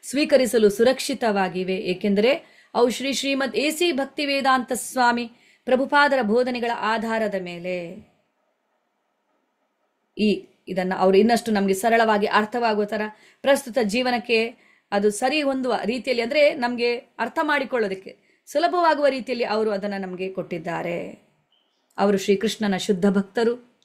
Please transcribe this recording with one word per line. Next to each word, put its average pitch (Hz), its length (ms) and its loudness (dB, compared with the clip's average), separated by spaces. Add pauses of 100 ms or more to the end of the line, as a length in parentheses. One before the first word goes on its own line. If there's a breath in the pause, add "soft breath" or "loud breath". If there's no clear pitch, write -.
ಸ್ವೀಕರಿಸಲು 254 680 2
ಸುರಕ್ಷಿತವಾಗಿವೆ, 196 1040 0
ಏಕೆಂದರೆ 202 560 0 (420 soft breath)
ಅವು 240 160 4
ಶ್ರೀ 254 240 -4
ಶ್ರೀಮದ್ 269 420 -2
ಎ 277 140 0
ಸಿ 339 220 0
ಭಕ್ತಿ 269 340 -4
ವೇದಾಂತ 269 500 0
ಸ್ವಾಮಿ 240 560 -2 (340 soft breath)
ಪ್ರಭುಪಾದರ 269 560 2
ಬೋಧನೆಗಳ 240 540 0
ಆಧಾರದ 220 640 -2
ಮೇಲೆ 175 760 -8 (2000)
ಈ 208 300 0 (200)
ಇದನ್ನ 185 300 -4
ಅವರು 190 200 4
ಇನ್ನಷ್ಟು 226 340 4
ನಮ್ಗೆ 196 220 2
ಸರಳವಾಗಿ 220 520 2
ಅರ್ಥವಾಗುವ 214 600 0
ತರ, 202 160 -6 (400 soft breath)
ಪ್ರಸ್ತುತ 269 420 0
ಜೀವನಕ್ಕೆ 233 720 0 (360 soft breath)
ಅದು 202 180 2
ಸರಿ 262 320 0
ಹೊಂದುವ 262 340 -2 (100)
ರೀತಿಯಲ್ಲಿ, 240 380 -2
ಅಂದ್ರೆ 294 300 4
ನಮ್ಗೆ 240 440 -2
ಅರ್ಥ 240 440 -6
ಮಾಡಿಕೊಳ್ಳೋದಕ್ಕೆ 247 1040 -4
ಸುಲಭವಾಗುವ 320 640 2
ರೀತಿಯಲ್ಲಿ 254 380 -2
ಅವರು 214 260 -2
ಅದನ್ನ 202 260 -4
ನಮ್ಗೆ 185 320 -8
ಕೊಟ್ಟಿದ್ದಾರೆ. 170 1000 -8 (720)
ಅವರು 202 200 2
ಶ್ರೀಕೃಷ್ಣನ 202 600 0
ಶುದ್ಧ 196 320 0
ಭಕ್ತರು, 226 640 0 (120 soft breath)